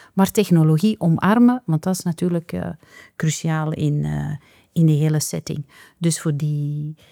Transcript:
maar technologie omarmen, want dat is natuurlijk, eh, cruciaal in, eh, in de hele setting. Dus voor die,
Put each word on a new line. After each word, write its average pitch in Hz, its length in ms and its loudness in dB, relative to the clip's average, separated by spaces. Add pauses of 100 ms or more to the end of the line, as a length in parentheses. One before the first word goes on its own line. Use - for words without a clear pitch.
(120)
maar 190 180 2
technologie 170 720 2
omarmen, 226 640 4
want 160 180 -2
dat 185 120 -2
is 180 80 -6
natuurlijk, 170 500 -4
eh, 175 140 -6 (500)
cruciaal 156 560 -2
in, 147 320 -2
eh, 147 260 -4 (420)
in 165 140 4
de 156 60 4
hele 151 280 0
setting. 156 460 -8 (320)
Dus 165 220 -2
voor 151 160 -2
die, 147 600 -6 (160)